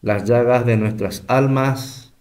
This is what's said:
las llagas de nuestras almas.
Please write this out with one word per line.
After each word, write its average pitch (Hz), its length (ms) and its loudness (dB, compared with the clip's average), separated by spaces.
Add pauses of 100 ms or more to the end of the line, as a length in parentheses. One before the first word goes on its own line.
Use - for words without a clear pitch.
las 104 240 -2
llagas 120 400 2
de 117 140 2
nuestras 107 480 -4
almas. 135 960 -2